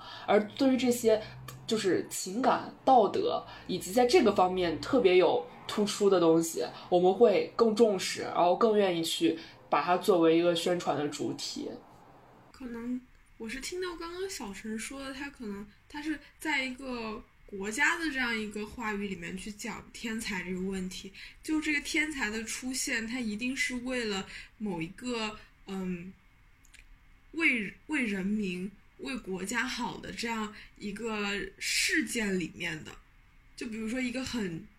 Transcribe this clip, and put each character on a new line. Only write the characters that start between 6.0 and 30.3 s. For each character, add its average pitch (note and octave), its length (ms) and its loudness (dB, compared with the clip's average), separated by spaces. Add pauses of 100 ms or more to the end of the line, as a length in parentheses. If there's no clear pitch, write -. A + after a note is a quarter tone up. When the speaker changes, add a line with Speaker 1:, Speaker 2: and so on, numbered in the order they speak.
Speaker 1:
的 F#3+ 100 8
东 E3 240 8
西， - 220 -4 (240)
我 F3+ 100 6
们 F#3 140 6
会 G3 420 6
更 A3+ 180 4
重 G#3 240 6
视， - 260 -4
然 F3 200 2
后 F3+ 140 6
更 G#3+ 200 4
愿 F#3 200 4
意 E3 40 0
去 E3 380 0 (300)
把 D3 120 2
它 F3 140 4
作 F3+ 240 4
为 E3 180 8
一 E3+ 40 4
个 F3 120 4
宣 F3 240 0
传 E3 200 -2
的 D3 100 -2
主 - 260 -4
体。 - 360 -8 (840)
Speaker 2:
可 - 140 -18
能 A#3+ 340 -6 (380)
我 A3+ 100 -12
是 B3+ 140 -8
听 F4+ 180 -8
到 F4+ 160 -6
刚 E4+ 160 -10
刚 F#4 180 -8
小 A3 240 -10
陈 A3 240 -8
说 C4+ 240 -10
的， C4+ 120 -8
他 C#4 160 -10
可 C4 160 -14
能， G3+ 200 -10 (220)
他 D4 140 -8
是 D4 180 -4 (200)
在 D4 240 -2
一 C4 100 -4
个 A#3+ 480 -8 (240)
国 G3 240 -8
家 D4 300 2
的 D#4+ 120 -2
这 C4 60 -4
样 A#3+ 180 0
一 G#3+ 140 -4
个 G#3 160 -8
话 G#3+ 280 -6
语 G3+ 140 -4
里 F#3+ 80 -4
面 E3+ 220 -10
去 G#3 140 -10
讲 G3+ 320 -10 (100)
天 A3+ 260 -8
才 F#3+ 220 -6
这 F3+ 100 -6
个 F#3 100 -4
问 F#3+ 280 -4
题， - 240 -14 (300)
就 D#4 180 0
这 D#4 100 -2
个 C#4+ 100 0
天 D#4 300 -2
才 B3 200 -4
的 A3+ 120 -4
出 B3+ 300 -8
现， A#3+ 320 -4
他 A#3+ 140 -6
一 G#3+ 160 -4
定 B3 200 -4
是 B3+ 200 -2
为 B3 300 -4
了 G3 200 -4 (320)
某 F#3+ 240 -4
一 E3 60 -6
个， A3 500 -6 (300)
嗯， F#3 440 -6 (1200)
为， B3+ 380 0 (140)
为 D4 180 0
人 G3+ 220 -2
民、 G3 460 -2 (260)
为 C4 200 -8
国 F#3 280 -8
家 A#3 180 -2
好 A#3+ 340 -6
的 - 140 -12
这 G#3 160 -6
样 A3 240 -4 (280)